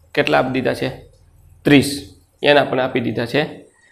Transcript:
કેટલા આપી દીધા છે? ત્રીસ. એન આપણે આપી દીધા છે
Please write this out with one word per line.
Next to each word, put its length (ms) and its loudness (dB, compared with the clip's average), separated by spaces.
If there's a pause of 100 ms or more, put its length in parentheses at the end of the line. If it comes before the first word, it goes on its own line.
(140)
કેટલા 240 2
આપી 120 0
દીધા 240 -2
છે? 140 -4 (720)
ત્રીસ. 560 2 (240)
એન 160 4
આપણે 240 0
આપી 180 -4
દીધા 260 -4
છે 400 -4 (260)